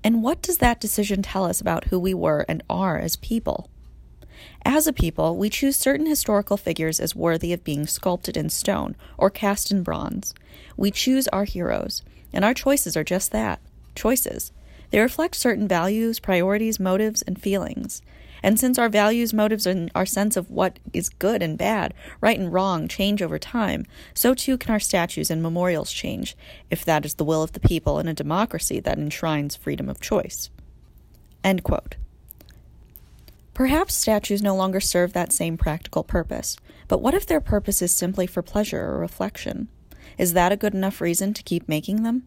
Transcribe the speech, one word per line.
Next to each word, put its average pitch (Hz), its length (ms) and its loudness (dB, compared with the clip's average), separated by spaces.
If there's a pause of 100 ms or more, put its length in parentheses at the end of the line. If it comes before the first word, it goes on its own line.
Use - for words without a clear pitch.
And 226 200 4
what 294 180 0
does 359 160 0
that 240 240 4
decision 202 400 0
tell 190 240 -2
us 180 160 -2
about 170 240 -2
who 185 140 2
we 185 160 0
were 170 340 2
and 165 180 -4
are 185 300 0
as - 200 -4
people? - 520 -4 (960)
As 302 220 4
a 302 40 2
people, 165 460 0
we 202 100 0
choose 269 280 0
certain 285 320 2
historical 208 500 2
figures 160 420 -2
as 170 160 -4
worthy 170 380 0
of 175 100 -6
being 147 220 -2
sculpted - 500 -4
in 156 140 -2
stone - 460 -2 (240)
or 196 100 6
cast 202 420 -2
in 190 120 0
bronze. - 500 -6 (420)
We 202 140 0
choose 262 380 2
our 196 160 0
heroes, - 580 -4 (320)
and 185 100 2
our 240 120 4
choices 269 420 2
are 156 60 0
just - 280 -2
that, 214 300 -2 (320)
choices. - 580 -2 (380)
They 208 100 4
reflect 285 360 2
certain 208 320 2
values, 208 520 2
priorities, 202 600 2
motives, 196 420 2
and - 180 -6
feelings. - 640 -4 (420)
And 214 160 4
since 254 200 2
our 233 100 4
values, 214 460 4
motives, 214 320 2
and 175 260 0
our 185 120 2
sense 208 300 0
of 185 140 -2
what - 300 0 (140)
is 170 160 -2
good 202 340 0
and 156 160 -2
bad, 196 340 0 (280)
right 220 180 4
and 180 120 -2
wrong 180 360 2
change 202 340 0
over 160 160 -2
time, - 480 -2 (300)
so 254 180 4
too 262 240 0
can - 140 -4
our 214 80 2
statues 170 500 0
and 160 140 0
memorials 170 480 0
change, - 440 -6 (360)
if 170 120 -4
that 151 220 2
is 147 80 -8
the 156 100 -2
will 156 200 2
of - 80 -4
the - 80 -10
people 151 400 2
in 165 80 -2
a 160 80 -2
democracy 160 640 -2
that - 180 -2
enshrines 151 580 -2
freedom - 320 -6
of - 140 -8
choice. - 480 -4 (960)
End 190 200 2
quote. - 340 -2 (1600)
Perhaps 277 400 2
statues 208 480 2
no 196 140 2
longer 190 240 2
serve 180 340 2
that 175 180 0
same 165 240 0
practical 160 480 -2
purpose, - 540 -4 (300)
but 190 120 2
what 269 140 2
if 403 140 0
their 311 140 2
purpose 208 380 0
is 175 120 0
simply 180 340 0
for 180 160 -4
pleasure 208 420 -2
or - 140 -4
reflection? - 720 -6 (500)
Is 175 160 2
that 180 180 6
a 208 60 2
good 208 160 0
enough 190 260 -2
reason 185 360 0
to - 80 -12
keep - 260 -2
making 196 320 0
them? 233 260 0